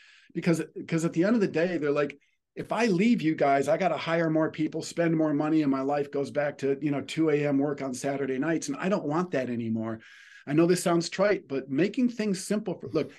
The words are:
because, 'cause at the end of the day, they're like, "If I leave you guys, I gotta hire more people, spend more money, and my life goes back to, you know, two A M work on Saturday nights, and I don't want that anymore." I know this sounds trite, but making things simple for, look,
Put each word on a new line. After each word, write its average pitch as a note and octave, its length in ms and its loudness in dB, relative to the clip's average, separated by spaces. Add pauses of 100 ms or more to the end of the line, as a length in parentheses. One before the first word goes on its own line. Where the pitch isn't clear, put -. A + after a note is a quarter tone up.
(340)
because, E3 300 0 (240)
'cause E3 180 -2
at E3 80 -2
the E3 100 2
end A3 120 2
of G#3+ 60 2
the F#3 60 2
day, E3+ 300 0
they're C#3+ 140 0
like, D3 260 0 (380)
"If - 160 -8
I A3 160 0
leave G3 340 4
you D#3 140 0
guys, C#3 320 4
I D#3 100 2
gotta E3 200 0
hire E3 340 0
more D#3 180 2
people, D#3 320 -4
spend E3 340 0
more D#3 160 2
money, D#3 300 2
and C#3+ 80 2
my C3+ 120 0
life C#3+ 280 0
goes C#3 220 -4
back C#3+ 280 -2
to, C3+ 220 0
you D3+ 80 0
know, C#3 120 -2
two D#3+ 280 0
A D3 180 2
M C#3 120 2
work C#3+ 240 -2
on C3 100 -4
Saturday C3+ 460 -4
nights, D#3+ 280 -2
and C#3 100 -4
I F#3+ 120 -2
don't E3 160 0
want E3+ 260 -2
that B2+ 200 -2
anymore." A2+ 480 -2 (480)
I C#3+ 60 -4
know E3 120 6
this F3+ 160 2
sounds E3+ 280 0
trite, G3 380 0
but C3+ 220 -6
making G#3 400 0
things G#3+ 340 -2
simple G#3 300 -2
for, - 140 -12
look, - 320 -2